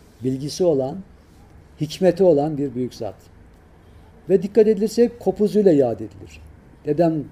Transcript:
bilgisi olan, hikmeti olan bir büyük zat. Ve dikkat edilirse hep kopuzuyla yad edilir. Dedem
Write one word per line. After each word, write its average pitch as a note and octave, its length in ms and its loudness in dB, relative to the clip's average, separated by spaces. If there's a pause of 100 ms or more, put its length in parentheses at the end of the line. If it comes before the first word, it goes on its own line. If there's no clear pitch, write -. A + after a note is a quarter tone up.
(240)
bilgisi C3+ 400 -4
olan, C#3+ 340 0 (840)
hikmeti F3 440 0
olan D3+ 340 2
bir C3+ 160 -6
büyük B2 200 -6
zat. G2+ 200 -10 (1120)
Ve F3 140 0
dikkat G#3 240 2
edilirse A3 380 0
hep A#3+ 160 -4
kopuzuyla G3 520 0
yad B2 240 2
edilir. - 440 -16 (440)
Dedem D#3 480 0